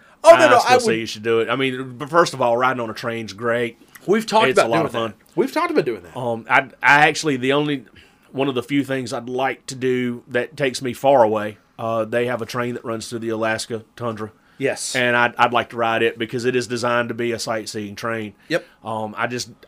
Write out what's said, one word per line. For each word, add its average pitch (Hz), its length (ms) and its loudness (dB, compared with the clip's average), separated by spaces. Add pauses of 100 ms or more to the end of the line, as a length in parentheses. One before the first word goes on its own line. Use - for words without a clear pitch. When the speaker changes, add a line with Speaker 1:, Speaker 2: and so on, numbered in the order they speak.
(240)
Speaker 1:
Oh, 320 60 10
no, 339 60 12
Speaker 2:
I 311 140 6
Speaker 1:
no, 240 80 6
Speaker 2:
still 240 180 4
Speaker 1:
I - 20 6
Speaker 2:
say 240 100 -2
Speaker 1:
would 113 100 2
Speaker 2:
you 113 80 -6
should 107 160 -10
do 113 180 2
it. 107 80 -2
I 120 60 0
mean, 131 440 -4
but 139 120 -10
first 170 240 4
of 127 80 -2
all, 120 140 2
riding 127 240 0
on 113 100 -4
a 107 40 -8
train's 113 380 -8
great. 117 460 -2 (280)
Speaker 1:
We've 214 200 2
talked 220 220 4
Speaker 2:
It's 127 100 2
Speaker 1:
about 123 80 6
Speaker 2:
a 113 40 -2
lot 113 80 2
Speaker 1:
doing 113 80 0
Speaker 2:
of 110 60 -8
fun. 113 260 -4
Speaker 1:
that. - 180 -20
We've 247 160 0
talked 349 180 -2
about 247 140 2
doing 110 180 -6
that. 87 140 -16
Speaker 2:
Um, 117 340 -4
I, 135 120 6 (200)
I 143 260 6
actually, 151 280 -2
the 131 160 0
only, 143 320 0 (480)
one 135 160 -2
of 127 60 -2
the 120 80 -2
few 143 220 0
things 131 280 -6
I'd 123 160 -8
like 127 380 -4
to 135 80 -10
do 123 540 -2
that 120 280 -4
takes 139 260 -2
me 123 100 -4
far 135 300 6
away, 107 360 0 (200)
uh, 113 260 -2
they 120 220 -2
have 123 160 -4
a 107 40 -10
train 123 280 -4
that - 100 -12
runs 113 240 -8
through 117 120 -8
the 113 100 -6
Alaska 110 540 -4 (120)
tundra. 110 360 -8 (260)
Speaker 1:
Yes. 131 380 -4
Speaker 2:
And 123 200 2
I'd, 120 200 4
I'd 120 160 4
like 117 180 0
to 120 60 -14
ride 113 260 0
it 113 160 0
because 117 260 -4
it 127 120 0
is 120 100 -2
designed 120 440 -2
to 117 40 -6
be 117 180 -4
a 110 60 -6
sightseeing 107 580 -8
train. 113 380 -6 (140)
Speaker 1:
Yep. 160 160 -2 (200)
Speaker 2:
Um, 110 320 -6
I 113 100 -2
just, 120 240 -6 (180)